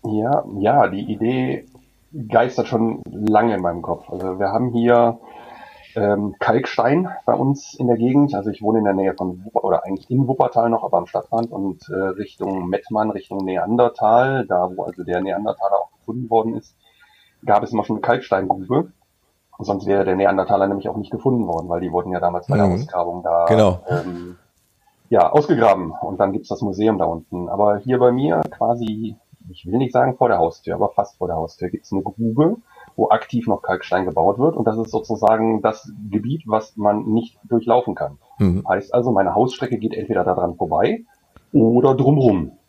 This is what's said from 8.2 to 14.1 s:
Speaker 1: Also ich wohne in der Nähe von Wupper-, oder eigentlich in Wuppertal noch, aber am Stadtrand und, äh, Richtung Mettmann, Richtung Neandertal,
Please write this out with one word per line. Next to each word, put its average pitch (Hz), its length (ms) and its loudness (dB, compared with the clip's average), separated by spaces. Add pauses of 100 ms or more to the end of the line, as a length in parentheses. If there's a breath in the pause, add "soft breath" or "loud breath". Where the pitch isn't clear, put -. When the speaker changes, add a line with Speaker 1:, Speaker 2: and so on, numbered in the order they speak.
Speaker 1:
Also 101 160 -4
ich 98 140 -10
wohne 110 160 2
in 107 60 0
der 98 100 2
Nähe 95 180 0
von 90 320 -6
Wupper-, - 180 -2
oder 92 220 0
eigentlich 95 240 -8
in 127 180 0
Wuppertal 123 440 0
noch, 113 120 0
aber 95 140 -2
am 90 80 0
Stadtrand 117 460 -4
und, 95 380 -8
äh, - 60 -8
Richtung 95 760 -6
Mettmann, 107 420 -2
Richtung 98 340 -8
Neandertal, 117 1040 2